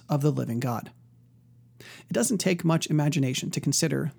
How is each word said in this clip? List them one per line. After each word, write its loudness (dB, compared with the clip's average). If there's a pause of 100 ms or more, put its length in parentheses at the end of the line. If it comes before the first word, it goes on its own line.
of 0
the 4
living -2
God." -4 (880)
It -14
doesn't 2
take 0
much 2
imagination 0
to -4
consider 0